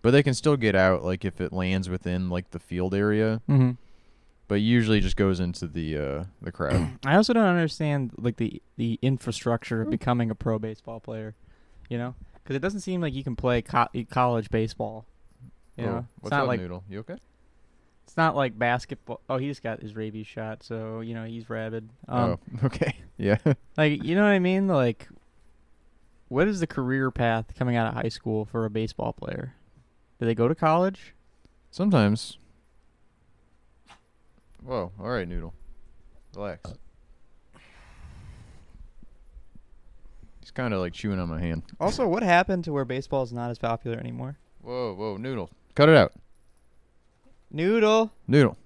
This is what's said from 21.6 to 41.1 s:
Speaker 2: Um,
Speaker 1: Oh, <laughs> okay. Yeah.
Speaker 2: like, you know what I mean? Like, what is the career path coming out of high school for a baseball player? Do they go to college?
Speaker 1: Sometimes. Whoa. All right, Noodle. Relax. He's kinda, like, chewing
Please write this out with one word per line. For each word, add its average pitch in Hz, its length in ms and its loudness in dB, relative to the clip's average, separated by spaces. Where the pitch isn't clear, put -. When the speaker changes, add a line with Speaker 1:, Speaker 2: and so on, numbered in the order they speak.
Speaker 2:
Um, 123 280 0
Speaker 1:
Oh, - 20 -12
<laughs> 110 100 -2
okay. 143 280 0
Yeah. 101 200 4
Speaker 2:
like, 151 260 2
you 165 120 -2
know 202 80 6
what 208 80 6
I 190 80 4
mean? 185 280 2
Like, 131 400 2
what 156 220 2
is 196 100 -2
the 165 80 0
career 131 420 0
path 113 460 0
coming 123 220 0
out 113 100 2
of 113 60 -4
high 113 160 -4
school 107 340 -4
for 113 220 -4
a 107 40 -2
baseball 110 440 -4
player? - 400 -10
Do 120 60 -2
they 117 100 2
go 117 140 4
to 160 60 0
college? 175 580 0
Speaker 1:
Sometimes. 113 680 2
Whoa. 107 360 -4
All 101 100 -8
right, 104 180 -4
Noodle. 85 280 -8
Relax. 98 400 -12
He's - 120 -20
kinda, 113 280 -2
like, 87 140 -4
chewing 101 240 -4